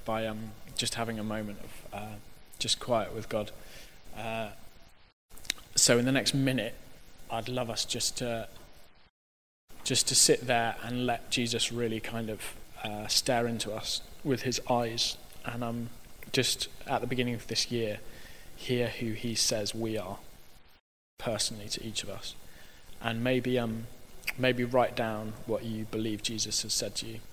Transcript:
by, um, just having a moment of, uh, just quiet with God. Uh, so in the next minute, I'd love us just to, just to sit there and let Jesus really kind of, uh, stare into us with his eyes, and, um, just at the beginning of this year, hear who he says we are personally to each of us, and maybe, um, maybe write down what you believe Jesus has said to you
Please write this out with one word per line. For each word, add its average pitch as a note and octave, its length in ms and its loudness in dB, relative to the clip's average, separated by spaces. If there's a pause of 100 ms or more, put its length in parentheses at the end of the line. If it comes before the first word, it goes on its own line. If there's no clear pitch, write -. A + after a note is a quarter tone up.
by, A2+ 220 0
um, A2 260 -4 (240)
just - 180 0
having A2+ 240 0
a G#2+ 60 -2
moment G#2+ 380 -2
of, - 320 -10
uh, G#2+ 200 -6 (440)
just - 220 2
quiet A2 320 4
with A2 160 -4
God. G#2+ 220 0 (640)
Uh, A2 360 -4 (1200)
so A#2+ 240 8
in A#2+ 60 6
the C3 80 6
next A#2+ 200 4
minute, C3 420 4 (560)
I'd A2+ 180 -2
love B2 220 -2
us G#2+ 140 0
just - 340 0
to, A#2 300 -2 (1400)
just - 240 4
to C3+ 60 2
sit - 320 8
there A#2 360 4
and B2 240 0
let A#2+ 240 0
Jesus A#2 420 2
really A2+ 280 0
kind A2+ 300 -4
of, - 240 -6 (280)
uh, G#2+ 240 -4
stare A#2+ 400 4
into G#2+ 260 0
us - 280 -4 (240)
with C3 180 2
his B2+ 260 0
eyes, A#2 480 2 (280)
and, A#2+ 180 -4
um, A#2 280 -2 (420)
just - 360 2 (180)
at B2+ 160 2
the B2 40 -2
beginning B2 280 2
of A2+ 140 -6
this - 220 0
year, A2 300 0 (560)
hear A#2+ 320 2
who A2+ 240 -2
he G#2+ 220 -2
says G#2+ 400 2
we A2 240 0
are F#2+ 200 -4 (1000)
personally G#2+ 500 -2
to - 160 -4
each G#2+ 180 -2
of G2+ 60 -6
us, - 260 -6 (680)
and A2+ 220 0
maybe, B2 360 4
um, A2+ 280 0 (520)
maybe B2 260 4
write A#2+ 320 6
down G#2+ 380 0 (100)
what A2+ 200 0
you A2 220 -2
believe A2 360 0
Jesus G#2+ 400 0
has G#2+ 100 -2
said G#2 240 0
to A2 100 -2
you A2 140 -6 (120)